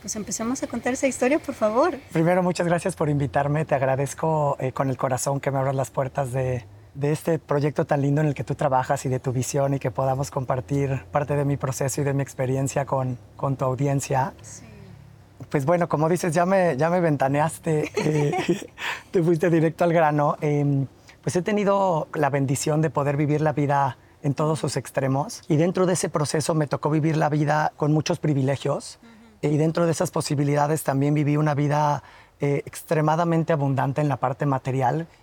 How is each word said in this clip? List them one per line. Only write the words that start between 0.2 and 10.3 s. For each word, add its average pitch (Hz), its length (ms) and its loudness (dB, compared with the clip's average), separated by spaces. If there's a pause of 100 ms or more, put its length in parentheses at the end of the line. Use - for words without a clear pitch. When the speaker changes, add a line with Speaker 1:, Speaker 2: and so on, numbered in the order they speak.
Speaker 1:
a 285 60 -4
contar 247 260 -4
esa 277 140 0
historia, 262 320 2
por 277 160 -8
favor. 247 420 2 (160)
Speaker 2:
Primero, 175 300 4
muchas 180 240 0
gracias 170 280 0
por 151 140 0
invitarme. 143 560 0
Te - 80 -2
agradezco, 139 840 0
eh, 131 120 -2
con 135 200 0
el 123 60 -4
corazón 135 420 -2
que 143 100 -4
me 135 80 0
abras 135 160 0
las 135 160 -2
puertas 131 420 -4
de, 127 320 -2 (300)
de 143 180 0
este 156 280 0
proyecto 147 460 0
tan 143 180 0
lindo 143 180 2
en 156 60 2
el 143 80 -2
que 131 80 -8
tú 147 100 -6
trabajas 131 540 0
y - 20 -2
de 127 100 -2
tu 135 120 -4
visión 139 420 -2
y 139 60 -2
que 131 100 -4
podamos 135 400 -2
compartir 135 840 -2